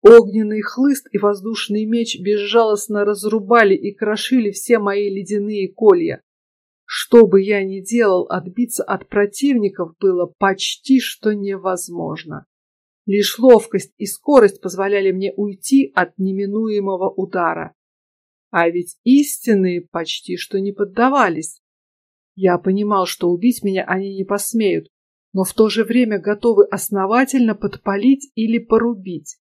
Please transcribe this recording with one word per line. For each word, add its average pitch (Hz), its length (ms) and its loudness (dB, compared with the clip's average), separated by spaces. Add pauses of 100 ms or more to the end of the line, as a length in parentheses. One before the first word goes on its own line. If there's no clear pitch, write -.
Огненный 214 580 8
хлыст 269 500 -2
и 202 80 -2
воздушный 208 680 -2
меч 233 340 -2
безжалостно 208 840 0
разрубали 208 680 2
и 202 180 -6
крошили 214 580 -2
все 226 280 0
мои 202 300 -2
ледяные 202 640 -6
колья. 175 500 2 (640)
Что - 420 6
бы 190 140 4
я 196 220 0
ни 190 180 -8
делал, 202 480 0
отбиться 180 540 -6
от 190 240 -6
противников 202 920 -2
было 180 260 0
почти 196 760 -2
что - 340 -4
невозможно. 175 1120 -8 (600)
Лишь 202 340 -2
ловкость 220 580 4
и 208 80 -8
скорость 220 540 0
позволяли 190 520 -2
мне 190 240 -6
уйти 208 600 0
от 175 220 -2
неминуемого 196 920 -4
удара. 170 640 -6 (760)
А 170 200 0
ведь 175 340 -6
истинные 208 800 2
почти 170 540 -10
что - 240 -8
не 196 120 -4
поддавались. 196 880 -2 (760)
Я 185 220 0
понимал, 190 480 -2
что 175 240 -4
убить 190 340 -2
меня 190 200 -4
они 196 320 -6
не 190 80 -8
посмеют, 202 640 -2 (460)
но 190 100 -2
в - 100 -8
то 220 160 2
же 208 140 -2
время 226 360 0
готовы 202 460 2
основательно 220 880 -2
подпалить 208 800 -2
или 226 240 -2
порубить. 220 840 -4